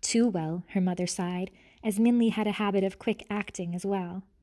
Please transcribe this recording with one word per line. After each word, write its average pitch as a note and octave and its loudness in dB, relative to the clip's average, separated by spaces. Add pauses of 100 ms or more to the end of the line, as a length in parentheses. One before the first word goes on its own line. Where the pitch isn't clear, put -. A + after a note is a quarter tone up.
"Too A#3 2
well," F3 -2
her F#3+ 0
mother F3+ 0
sighed, F3+ -4 (340)
as G3+ 0
Minli A#3 6
had G#3+ 0
a G#3 -2
habit G3 2
of F#3+ -2
quick - -2
acting F#3+ -6
as F3+ -6
well. F#3+ -4 (200)